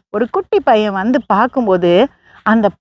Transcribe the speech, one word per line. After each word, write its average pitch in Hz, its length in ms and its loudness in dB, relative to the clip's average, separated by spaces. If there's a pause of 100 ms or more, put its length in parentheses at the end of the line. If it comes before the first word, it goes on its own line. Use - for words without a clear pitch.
(100)
ஒரு 214 200 -4
குட்டி 403 300 -2
பையன் 214 320 0
வந்து 226 340 -2
பார்க்கும்போது 202 840 0 (340)
அந்த 214 280 0 (100)